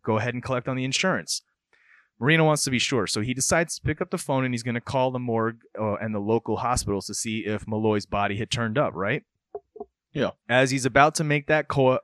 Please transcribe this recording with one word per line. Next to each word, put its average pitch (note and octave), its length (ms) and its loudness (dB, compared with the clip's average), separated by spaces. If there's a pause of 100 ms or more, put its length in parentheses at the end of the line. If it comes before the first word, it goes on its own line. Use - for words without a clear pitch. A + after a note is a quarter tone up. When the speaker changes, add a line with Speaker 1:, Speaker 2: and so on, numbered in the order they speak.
Speaker 1:
go A2 140 0
ahead A#2+ 160 -2
and B2 100 -8
collect B2 240 -4
on C3 80 -4
the C3 80 -4
insurance." C3+ 580 -2 (800)
Marino D#3+ 260 6
wants D3+ 180 4
to C#3 80 -2
be B2 80 2
sure, A2 280 0
so - 120 -2
he B2 140 -2
decides E3 420 0
to - 60 -14
pick D3+ 200 -2
up F3+ 80 -6
the F#3 80 -4
phone, C3+ 280 -2
and B2+ 80 -2
he's A2+ 100 -4
gonna A#2+ 160 -4
call C3 320 -2
the B2 80 -4
morgue, A2+ 420 -2 (180)
uh, G#2 160 0
and A2 200 -4
the G#2 40 -2
local A2 380 0
hospitals G2+ 500 -2
to G2+ 60 -10
see A2+ 320 -4
if G#2 220 -4
Malloy's G#2+ 380 2
body G2+ 320 -2
had G#2 120 -6
turned A#2 280 -2
up, B2 160 0
right? G#2 300 -2 (920)
Speaker 2:
Yeah. A2+ 180 -2 (160)
Speaker 1:
As B2+ 240 4
he's C3 140 -2
about C#3 300 4
to E3 100 -2
make D3 220 0
that D3+ 200 2
co-, C3 360 4